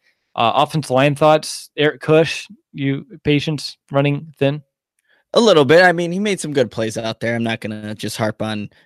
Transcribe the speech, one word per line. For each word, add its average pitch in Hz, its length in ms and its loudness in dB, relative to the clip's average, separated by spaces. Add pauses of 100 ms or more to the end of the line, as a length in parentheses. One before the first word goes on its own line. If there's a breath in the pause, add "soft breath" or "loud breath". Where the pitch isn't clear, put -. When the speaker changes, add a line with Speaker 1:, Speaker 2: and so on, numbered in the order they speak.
(360)
Speaker 1:
uh, 117 200 2
offensive 147 360 0
line 135 240 2
thoughts, 156 600 0
Eric 147 260 0
Kush, 156 460 0 (260)
you 139 340 -4 (160)
patience 147 520 -2 (160)
running 143 460 -2
thin? 143 240 -2 (760)
Speaker 2:
A 220 40 4
little 170 240 6
bit. 160 180 6
I 180 80 6
mean, 170 220 -4
he 190 60 -4
made 208 200 -2
some 151 140 -8
good 131 180 0
plays 113 260 -6
out 113 220 -6
there. 117 160 -4
I'm 117 80 -4
not 113 160 -4
gonna 107 340 -10
just 104 220 -10
harp 107 260 -4
on, 107 280 -8 (160 soft breath)